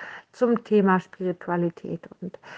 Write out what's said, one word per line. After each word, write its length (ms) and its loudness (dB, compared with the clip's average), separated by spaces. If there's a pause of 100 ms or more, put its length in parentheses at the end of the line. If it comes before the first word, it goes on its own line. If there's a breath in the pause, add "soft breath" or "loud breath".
(300 loud breath)
zum 320 0
Thema 380 4
Spiritualität. 1080 -6 (120)
Und 180 -12 (200 loud breath)